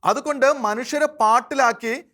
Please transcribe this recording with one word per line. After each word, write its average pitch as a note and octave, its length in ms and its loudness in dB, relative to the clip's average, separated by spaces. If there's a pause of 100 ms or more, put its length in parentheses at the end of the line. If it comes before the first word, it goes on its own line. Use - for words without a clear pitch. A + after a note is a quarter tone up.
അതുകൊണ്ട് C4+ 440 0 (140)
മനുഷ്യരെ A#3+ 540 -2
പാട്ടിലാക്കി A#3 760 0 (200)